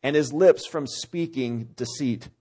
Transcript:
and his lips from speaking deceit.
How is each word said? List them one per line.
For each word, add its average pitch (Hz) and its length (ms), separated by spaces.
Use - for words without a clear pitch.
and 143 120
his 147 160
lips 185 360
from 147 180
speaking 120 880
deceit. 120 540